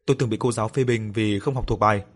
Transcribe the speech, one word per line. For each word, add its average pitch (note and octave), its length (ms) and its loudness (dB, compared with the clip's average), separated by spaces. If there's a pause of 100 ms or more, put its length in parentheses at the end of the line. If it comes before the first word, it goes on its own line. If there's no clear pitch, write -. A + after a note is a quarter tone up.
Tôi C#3 140 4
từng B2 100 0
bị G#2+ 100 -2
cô B2 120 0
giáo A2 160 -2
phê C3 160 0
bình A2+ 280 -2
vì G#2 280 0
không C3+ 160 -4
học C3 120 -4
thuộc A2 120 -2
bài. G#2 260 2 (100)